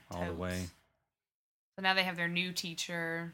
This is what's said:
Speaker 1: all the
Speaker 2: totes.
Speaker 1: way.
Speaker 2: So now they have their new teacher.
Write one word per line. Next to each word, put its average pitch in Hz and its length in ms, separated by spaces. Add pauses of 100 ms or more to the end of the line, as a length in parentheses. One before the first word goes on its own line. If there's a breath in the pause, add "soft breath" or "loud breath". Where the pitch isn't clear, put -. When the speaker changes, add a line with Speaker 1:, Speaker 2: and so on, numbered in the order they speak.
(100)
Speaker 1:
all 87 120
the 87 40
Speaker 2:
totes. 85 120
Speaker 1:
way. 90 280 (1120)
Speaker 2:
So 190 60
now 190 120
they 190 100
have 180 120
their 170 120
new 175 240
teacher. 170 800